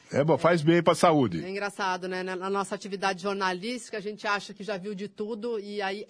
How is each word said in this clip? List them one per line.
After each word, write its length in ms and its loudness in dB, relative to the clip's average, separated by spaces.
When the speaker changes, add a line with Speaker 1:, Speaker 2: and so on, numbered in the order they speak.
Speaker 1:
É 140 2
bom, 120 6
faz 240 4
bem 220 6
pra 100 8
saúde. 520 4
Speaker 2:
É 40 -8
engraçado, 600 -4
né? 140 -4
Na, 120 -6
na 140 -6
nossa 260 -2
atividade 480 -4
jornalística, 720 -4
a 60 -6
gente 260 -8
acha 260 -4
que 120 -14
já 100 -4
viu 180 -8
de 140 -8
tudo 540 -6
e 200 -8
aí 280 -4